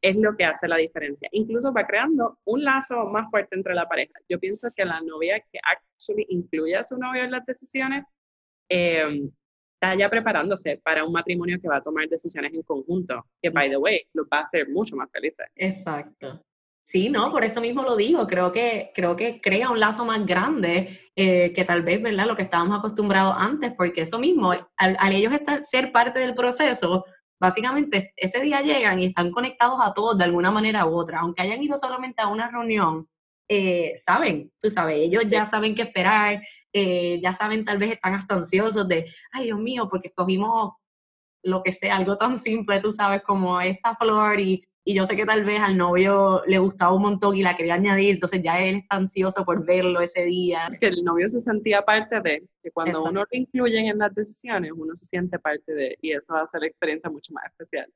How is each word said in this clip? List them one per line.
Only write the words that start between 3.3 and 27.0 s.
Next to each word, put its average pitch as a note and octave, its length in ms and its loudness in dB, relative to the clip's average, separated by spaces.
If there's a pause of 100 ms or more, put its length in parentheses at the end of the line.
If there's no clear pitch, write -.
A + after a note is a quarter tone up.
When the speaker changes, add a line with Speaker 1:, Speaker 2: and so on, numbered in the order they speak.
Speaker 1:
entre F#3 180 -4
la E3+ 140 -2
pareja. C#3+ 240 -4 (160)
Yo F3 120 -4
pienso G#3 360 -6
que G3+ 80 -2
la E3+ 180 -4
novia E3 380 -4
que - 240 -18
actually - 680 -4
incluye F3 460 -2
a G#3+ 80 -2
su B3 140 -10
novio B3+ 260 -4
en B3 80 -6
las B3+ 140 -8
decisiones, C4+ 580 -6 (680)
eh, D#3+ 600 0 (500)
está F#3 160 0
ya G3 140 2
preparándose G3 760 -2
para D#3+ 220 0
un E3+ 80 -4
matrimonio F3 480 -2
que F#3 80 -6
va C#3+ 80 2
a C3+ 60 -2
tomar D#3 260 2
decisiones D#3 440 -4
en E3 100 -6
conjunto, D3+ 600 -4 (180)
que, E3+ 100 0
by C#3+ 180 2
the C3+ 80 0
way, F3 240 2 (120)
los D#3 120 -2
va D3 140 0
a - 20 -4
hacer D3+ 280 -2
mucho G3 260 -4
más C3 160 -8
felices. - 340 -6 (100)
Speaker 2:
Exacto. D#3+ 880 -8 (440)
Sí, F#3+ 240 0
no, B3 220 2
por C4 140 2
eso A3 160 -2
mismo A#3+ 220 -2
lo B3 120 0
digo, A#3 320 2
creo F3+ 240 2
que, A3+ 440 -2
creo F3 200 0
que A#3 240 -4
crea G#3 300 0
un A#3 100 0
lazo A3 240 2
más A3 220 0
grande, F#3 720 0 (160)
eh, F3+ 380 4
que F#3 100 0
tal F3 200 2
vez, F3 180 0
¿verdad? G#3+ 240 0
Lo A3+ 100 0
que G3+ 80 -4
estábamos F#3 360 0
acostumbrados G3+ 580 2
antes, B3+ 400 -2
porque F3 240 0
eso E3 180 -4
mismo, C4 320 2
al, F3+ 160 -2 (320)
al F#3+ 140 4
ellos G#3 180 2
estar, D4 320 -2
ser B3+ 280 0
parte B3 280 4
del B3+ 140 -2
proceso, A#3+ 720 0 (340)